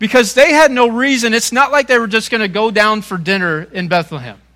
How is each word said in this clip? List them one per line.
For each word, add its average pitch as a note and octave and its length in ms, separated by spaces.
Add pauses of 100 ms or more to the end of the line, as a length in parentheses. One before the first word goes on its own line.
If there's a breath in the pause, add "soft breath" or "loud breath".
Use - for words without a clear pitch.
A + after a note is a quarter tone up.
Because A3 340
they D4+ 180
had D4 200
no B3 160
reason. A#3 460
It's A#3 180
not C4 180
like C#4+ 160
they B3+ 140
were A3+ 80
just A3 240
gonna A3 160
go G#3+ 240
down G#3+ 300
for F#3+ 140
dinner F3 560
in F3+ 140
Bethlehem. D#3 540 (160)